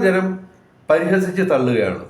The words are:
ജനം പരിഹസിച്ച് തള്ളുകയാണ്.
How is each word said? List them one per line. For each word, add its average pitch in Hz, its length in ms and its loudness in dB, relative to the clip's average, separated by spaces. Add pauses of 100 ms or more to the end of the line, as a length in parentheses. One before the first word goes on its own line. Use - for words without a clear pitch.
ജനം 185 220 2 (640)
പരിഹസിച്ച് 180 640 0
തള്ളുകയാണ്. 113 560 0